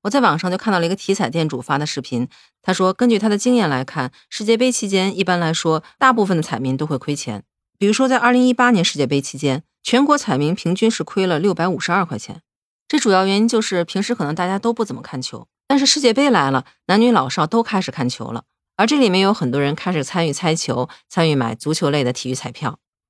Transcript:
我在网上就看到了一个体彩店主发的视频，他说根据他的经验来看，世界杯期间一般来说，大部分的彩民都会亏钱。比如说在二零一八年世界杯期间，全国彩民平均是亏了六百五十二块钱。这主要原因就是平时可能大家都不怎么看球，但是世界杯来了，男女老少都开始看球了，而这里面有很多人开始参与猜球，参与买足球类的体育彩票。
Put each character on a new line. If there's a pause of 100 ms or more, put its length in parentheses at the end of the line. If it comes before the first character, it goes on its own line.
我
在
网
上
就
看
到
了
一
个
体
彩
店
主
发
的
视
频， (360)
他
说
根
据
他
的
经
验
来
看， (180)
世
界
杯
期
间
一
般
来
说， (160)
大
部
分
的
彩
民
都
会
亏
钱。 (340)
比
如
说
在
二
零
一
八
年
世
界
杯
期
间， (220)
全
国
彩
民
平
均
是
亏
了
六
百
五
十
二
块
钱。 (460)
这
主
要
原
因
就
是
平
时
可
能
大
家
都
不
怎
么
看
球， (180)
但
是
世
界
杯
来
了， (220)
男
女
老
少
都
开
始
看
球
了， (320)
而
这
里
面
有
很
多
人
开
始
参
与
猜
球， (180)
参
与
买
足
球
类
的
体
育
彩
票。 (300)